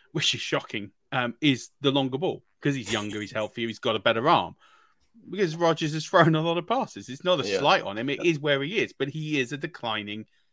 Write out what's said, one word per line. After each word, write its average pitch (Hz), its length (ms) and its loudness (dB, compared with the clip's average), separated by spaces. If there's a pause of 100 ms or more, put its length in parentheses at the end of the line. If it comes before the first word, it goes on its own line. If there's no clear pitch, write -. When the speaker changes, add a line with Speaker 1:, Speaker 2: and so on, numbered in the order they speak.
(100)
Speaker 1:
which - 240 0
is 117 60 -8
shocking, 110 500 -4 (220)
um, 123 280 -2
is 139 300 2 (100)
the 139 120 2
longer 135 260 0
ball. 160 260 -4 (160)
'Cause 143 140 0
he's 110 180 -6
younger, 104 280 -4
he's 101 120 -10
healthier, 113 360 -4
he's 110 100 -10
got 113 160 0
a 107 60 -2
better 113 280 2
arm. 104 280 2 (720)
Because 175 240 0
Rodgers 165 400 2
has 156 100 -4
thrown 165 300 6
a 156 60 2
lot 165 180 0
of 170 80 -4
passes. 226 420 -4
It's 131 140 -12
not 175 220 2
a 98 40 -4
Speaker 2:
Yeah. 98 120 0
Speaker 1:
slight 170 220 4
on 101 160 -6
him. 127 100 -2
It 139 160 -4
Speaker 2:
Yeah. 175 80 6
Speaker 1:
is 151 80 -2
where 143 220 2
he 175 160 -2
is. 120 140 0
But 139 160 -4
he 151 300 -4
is 127 140 -2
a 147 40 -6
declining 107 680 -6 (260)